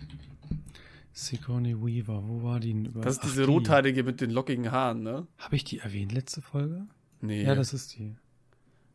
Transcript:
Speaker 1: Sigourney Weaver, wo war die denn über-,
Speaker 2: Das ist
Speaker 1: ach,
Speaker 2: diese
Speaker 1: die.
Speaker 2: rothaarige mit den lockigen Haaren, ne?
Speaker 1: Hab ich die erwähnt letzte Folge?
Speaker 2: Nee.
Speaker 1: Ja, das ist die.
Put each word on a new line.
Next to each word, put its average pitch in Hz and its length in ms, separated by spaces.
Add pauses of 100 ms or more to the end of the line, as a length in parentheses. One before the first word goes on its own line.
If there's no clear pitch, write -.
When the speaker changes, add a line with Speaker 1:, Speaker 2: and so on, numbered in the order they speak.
(1120)
Speaker 1:
Sigourney 120 680
Weaver, 113 460
wo 117 140
war 120 180
die 113 140
denn 107 120
über-, 113 140
Speaker 2:
Das 131 140
ist 131 60
Speaker 1:
ach, - 40
Speaker 2:
diese 135 220
Speaker 1:
die. 143 40
Speaker 2:
rothaarige 135 540
mit 127 160
den 120 100
lockigen 123 400
Haaren, 123 320
ne? 131 240 (120)
Speaker 1:
Hab - 160
ich - 100
die - 140
erwähnt 101 340
letzte 131 300
Folge? 160 440 (340)
Speaker 2:
Nee. 104 240
Speaker 1:
Ja, 135 100
das 135 180
ist - 260
die. 107 160 (800)